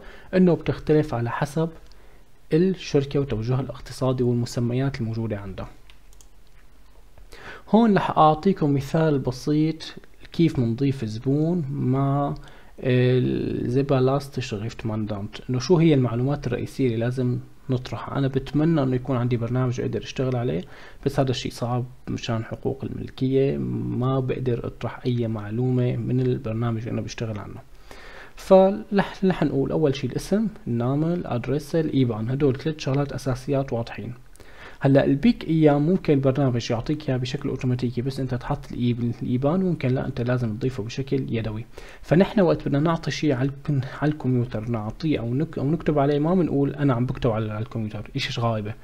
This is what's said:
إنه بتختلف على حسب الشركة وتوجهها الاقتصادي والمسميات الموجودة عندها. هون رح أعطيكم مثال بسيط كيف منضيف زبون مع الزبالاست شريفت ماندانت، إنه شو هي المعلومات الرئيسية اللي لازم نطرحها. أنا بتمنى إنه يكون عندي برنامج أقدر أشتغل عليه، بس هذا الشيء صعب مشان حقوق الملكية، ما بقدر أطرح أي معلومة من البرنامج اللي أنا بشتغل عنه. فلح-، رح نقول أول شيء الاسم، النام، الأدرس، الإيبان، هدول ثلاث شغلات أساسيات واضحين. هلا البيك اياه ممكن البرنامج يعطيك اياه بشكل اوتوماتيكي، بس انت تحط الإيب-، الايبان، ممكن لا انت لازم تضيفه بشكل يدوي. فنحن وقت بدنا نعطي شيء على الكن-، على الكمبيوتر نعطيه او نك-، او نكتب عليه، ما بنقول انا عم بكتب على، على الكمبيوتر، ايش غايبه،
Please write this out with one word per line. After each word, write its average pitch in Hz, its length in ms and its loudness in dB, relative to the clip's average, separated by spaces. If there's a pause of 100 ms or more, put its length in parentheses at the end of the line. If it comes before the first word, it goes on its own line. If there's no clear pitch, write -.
(340)
إنه 185 200 6
بتختلف 151 600 2
على 117 160 -2
حسب 160 400 -2 (840)
الشركة 156 680 2
وتوجهها 127 420 0
الاقتصادي 127 600 -2
والمسميات 120 760 0
الموجودة 113 360 -2
عندها. 101 320 -10 (2000)
هون 214 280 8
رح - 200 0
أعطيكم 156 560 6
مثال 147 460 2
بسيط 151 760 0 (380)
كيف 160 260 4
منضيف 127 460 0
زبون 143 680 0
مع 139 640 0 (440)
الزبالاست 127 1600 2
شريفت 113 460 -6
ماندانت، 107 500 -6 (140)
إنه 127 100 -2
شو 175 180 4
هي 160 160 6
المعلومات 127 540 2
الرئيسية 123 380 -2
اللي 113 120 0
لازم 123 420 0 (300)
نطرحها. - 480 -4
أنا 135 100 2
بتمنى 147 560 2
إنه 131 120 2
يكون 127 220 -2
عندي 123 200 0
برنامج 123 440 -2
أقدر 117 220 -4
أشتغل 131 320 -2
عليه، 131 260 -2 (440)
بس - 140 0
هذا 131 120 2
الشيء - 200 -4
صعب 123 340 -2 (220)
مشان 113 360 -4
حقوق - 400 -6
الملكية، 135 760 0
ما 123 600 -2
بقدر 127 480 -2
أطرح - 380 -8
أي 120 220 0
معلومة 123 680 0
من 123 240 0
البرنامج 117 600 0
اللي 113 120 -6
أنا 113 100 -4
بشتغل 110 380 -6
عنه. 98 200 -12 (760)
فلح-، 196 880 4
رح 185 180 2
نقول 135 280 0
أول 151 240 2
شيء 123 140 -4
الاسم، 202 380 0 (200)
النام، 123 360 0
الأدرس، 147 720 -2
الإيبان، 120 540 2
هدول 135 260 2
ثلاث - 240 -4
شغلات 139 340 0
أساسيات 135 600 -2
واضحين. 117 400 -6 (720)
هلا 135 220 6
البيك 139 420 2
اياه 156 300 6
ممكن 160 360 2
البرنامج 131 580 2
يعطيك 123 380 -2
اياه 131 80 0
بشكل 131 320 -4
اوتوماتيكي، 123 520 -2
بس 135 180 -4
انت 127 160 -2
تحط 135 360 -4
الإيب-، 120 520 0
الايبان، 139 360 2
ممكن 175 300 0
لا 135 180 0
انت 131 140 -4
لازم 120 340 0
تضيفه 123 280 -4
بشكل 135 460 -4
يدوي. 113 360 -4 (360)
فنحن 190 400 4
وقت 156 260 4
بدنا 139 120 2
نعطي 160 320 0
شيء 147 220 0
على 131 160 0
الكن-، 139 320 -2 (200)
على 147 100 2
الكمبيوتر 123 580 0
نعطيه 120 500 -2
او 117 140 -4
نك-، 143 260 -2
او 139 120 0
نكتب 160 280 2
عليه، 143 200 4
ما 160 160 2
بنقول 139 400 2
انا 143 180 4
عم 120 120 2
بكتب - 260 0
على، 107 200 -2
على 110 120 -4
الكمبيوتر، 107 520 -6
ايش - 240 -4
غايبه، 110 340 -2 (100)